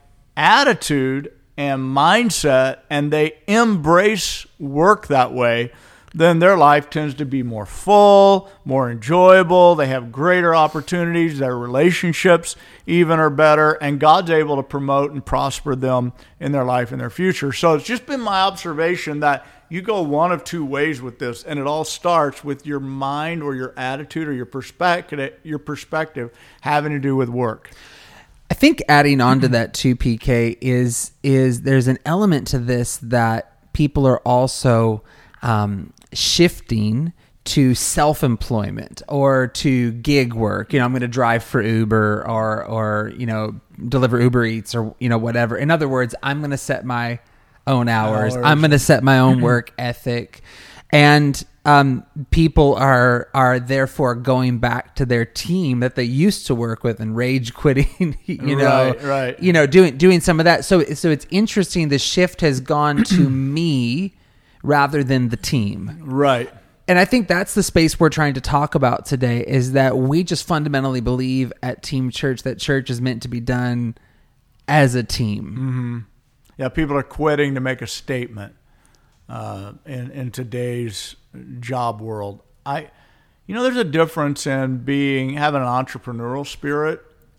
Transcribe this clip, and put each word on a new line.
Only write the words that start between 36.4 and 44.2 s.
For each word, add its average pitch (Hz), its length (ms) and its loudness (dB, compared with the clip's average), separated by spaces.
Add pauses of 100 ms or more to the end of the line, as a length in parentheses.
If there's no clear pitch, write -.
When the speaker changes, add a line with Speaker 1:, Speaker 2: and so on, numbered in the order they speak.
Speaker 2:
to 131 300 2
self-employment 117 1300 -2
or 135 400 0
to 123 440 0
gig 120 420 0
work. 104 400 -4
You 143 40 4
know, 127 60 2
I'm 123 80 0
gonna 123 160 -4
drive 117 340 0
for 123 200 -2
Uber 107 640 0
or, 110 360 -4
or, 107 520 -4
you 123 100 -8
know, 110 320 -6 (300)
deliver 123 320 2